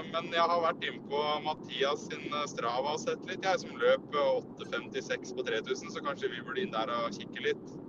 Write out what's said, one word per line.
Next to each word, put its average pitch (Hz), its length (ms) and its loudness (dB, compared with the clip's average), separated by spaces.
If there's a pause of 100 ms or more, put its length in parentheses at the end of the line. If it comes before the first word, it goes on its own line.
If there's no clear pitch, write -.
men 170 260 -2
jeg 170 80 4
har 170 200 6
vært 165 240 2
inne 127 220 -4
på 143 140 2 (220)
Mathias 143 680 0
sin, 147 200 -6
eh, 147 180 0
Strava 127 480 0
og 156 60 -2
sett 160 260 -2
litt, 180 180 -4
jeg, 185 160 4
som - 160 -10
løp, 131 340 4
eh, 143 220 4
åtte 117 360 -2
femtiseks 123 640 -4
på 127 120 -4
tre 113 180 0
tusen, - 280 -4
så 120 120 -6
kanskje 135 280 -2
vi 117 120 -6
burde 127 200 -2
inn 123 100 0
der 113 180 0
og 117 220 0
kikke 113 300 -8
litt. - 340 0 (120)